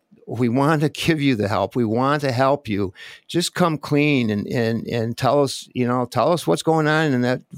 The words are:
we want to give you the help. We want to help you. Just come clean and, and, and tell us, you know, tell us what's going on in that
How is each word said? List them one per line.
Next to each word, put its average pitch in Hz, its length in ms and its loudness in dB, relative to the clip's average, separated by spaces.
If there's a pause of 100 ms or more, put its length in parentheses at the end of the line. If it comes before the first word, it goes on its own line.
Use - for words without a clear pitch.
(320)
we 120 160 0
want 139 340 2
to 156 80 2
give 156 320 0
you 139 140 2
the 104 140 0
help. 98 260 -2
We 123 80 2
want 127 380 0
to 139 100 -2
help 135 380 0
you. 98 240 -2 (340)
Just - 260 -2
come 165 240 0
clean 143 520 2
and, 104 180 -2
and, 113 400 -2
and 117 300 -4
tell 135 260 2
us, - 300 -6
you 123 120 0
know, 123 200 0
tell 120 260 0
us 165 160 -2
what's 165 160 0
going 160 240 2
on 156 240 2
in 123 100 2
that 123 200 0 (160)